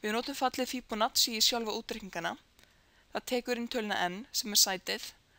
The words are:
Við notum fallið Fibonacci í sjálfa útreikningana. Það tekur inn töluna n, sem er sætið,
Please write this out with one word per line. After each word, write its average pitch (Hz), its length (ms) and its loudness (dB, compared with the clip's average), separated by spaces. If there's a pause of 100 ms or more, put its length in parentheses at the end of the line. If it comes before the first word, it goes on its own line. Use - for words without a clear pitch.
Við 214 140 0
notum 262 220 -2
fallið 254 320 2
Fibonacci 233 680 0
í 220 80 4
sjálfa 233 320 0
útreikningana. 202 580 -6 (760)
Það - 180 -6
tekur 240 280 0
inn 240 100 -4
töluna 208 280 0 (100)
n, 180 140 -4 (100)
sem - 220 -2
er 202 80 6
sætið, - 480 0 (300)